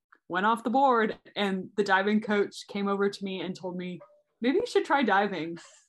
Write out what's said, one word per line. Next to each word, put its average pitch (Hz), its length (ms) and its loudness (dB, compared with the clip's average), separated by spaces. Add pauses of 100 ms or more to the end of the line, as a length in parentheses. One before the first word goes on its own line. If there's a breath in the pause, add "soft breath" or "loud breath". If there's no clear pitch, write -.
(280)
went 180 180 0
off 226 160 2
the 226 80 -2
board, 240 480 4 (160)
and 190 420 -2
the 208 60 2
diving 196 380 2
coach 208 480 -2
came 202 180 -4
over 196 240 0
to 196 140 -8
me 190 160 -6
and 180 140 -6
told 180 220 -8
me, 180 240 -8 (400)
"Maybe 269 180 0
you 480 80 0
should - 180 0
try 277 180 2
diving." 190 560 0 (300 loud breath)